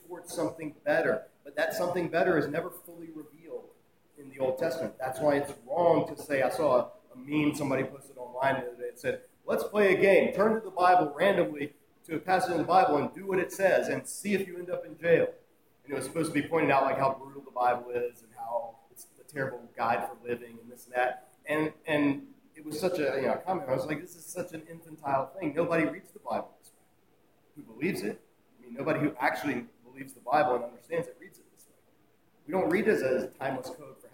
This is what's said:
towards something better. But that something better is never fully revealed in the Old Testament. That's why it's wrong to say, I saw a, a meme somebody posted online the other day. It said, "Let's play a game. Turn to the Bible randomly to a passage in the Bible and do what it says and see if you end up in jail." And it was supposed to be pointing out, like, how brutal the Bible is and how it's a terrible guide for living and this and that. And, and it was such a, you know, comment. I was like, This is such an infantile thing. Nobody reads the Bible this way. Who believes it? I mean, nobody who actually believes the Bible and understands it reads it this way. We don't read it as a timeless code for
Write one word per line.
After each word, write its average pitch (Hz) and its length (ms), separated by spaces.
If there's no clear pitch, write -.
towards 170 260
something 160 400
better. 165 440
But 143 140
that 165 180
something 175 320
better 170 300
is 143 100
never 165 240
fully 165 420
revealed 147 520
in 139 120
the 135 100
Old 131 180
Testament. 147 400
That's 127 220
why 147 160
it's - 180
wrong 165 400
to 147 120
say, 139 220
I 123 80
saw 135 280
a, 120 40
a - 40
meme 147 360
somebody 131 300
posted - 340
online 127 380
the 127 60
other 120 160
day. 120 100
It 120 120
said, 127 220
"Let's 220 200
play 202 280
a - 80
game. 190 320
Turn 220 220
to 220 60
the - 100
Bible 180 440
randomly 160 580
to 160 80
a 143 40
passage 180 320
in 170 60
the 147 60
Bible 160 340
and 127 160
do 190 140
what 190 100
it 180 140
says 156 380
and 131 180
see - 260
if - 140
you 175 100
end 175 140
up - 120
in 160 140
jail." 165 300
And 143 100
it - 20
was 131 100
supposed - 280
to 147 80
be 139 60
pointing 156 240
out, 135 120
like, 131 140
how 135 240
brutal 139 220
the - 80
Bible 123 400
is 120 320
and - 120
how 117 420
it's - 160
a - 120
terrible 131 300
guide 120 300
for - 200
living 117 320
and 117 120
this - 140
and 123 100
that. 123 320
And, 156 260
and 147 380
it 156 100
was 151 140
such 180 200
a, 135 220
you 123 60
know, 113 80
comment. 165 240
I 131 60
was - 100
like, 151 160
This - 140
is - 100
such 175 280
an 160 80
infantile 156 640
thing. 160 160
Nobody 165 300
reads - 280
the - 80
Bible - 400
this - 120
way. - 880
Who 113 160
believes 151 280
it? 214 200
I - 80
mean, 117 100
nobody 143 260
who 147 180
actually 135 460
believes 135 280
the 117 80
Bible 131 340
and 117 80
understands - 440
it - 120
reads - 180
it - 160
this - 120
way. - 100
We 151 60
don't 175 160
read 202 180
it 208 60
as 143 80
a 127 260
timeless 131 280
code 135 340
for 117 120